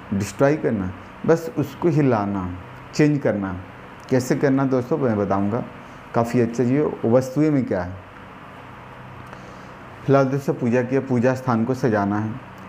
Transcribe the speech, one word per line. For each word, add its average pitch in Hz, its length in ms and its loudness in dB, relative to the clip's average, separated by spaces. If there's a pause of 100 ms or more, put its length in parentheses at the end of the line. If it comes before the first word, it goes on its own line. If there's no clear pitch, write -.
(140)
destroy 139 420 2
करना, 113 360 0 (340)
बस 165 320 4
उसको 151 300 0
हिलाना, 113 520 2 (540)
change 151 240 4
करना। 101 340 0 (580)
कैसे 131 260 2
करना 135 280 4
दोस्तों, 131 340 0
मैं 123 200 2
बताऊंगा। 101 440 0 (520)
काफ़ी 117 260 2
अच्छा 117 240 2
जी, 127 160 2 (240)
वस्तुएं 131 460 4
में 135 140 2
क्या 95 180 -2
है। 92 120 -8 (2000)
फिलहाल 135 180 6
दोस्तों, 139 300 0
पूजा 123 280 2
किया, 127 180 0
पूजा 127 340 2
स्थान 117 300 0
को 127 100 0
सजाना 104 440 2
है। 107 140 -4 (360)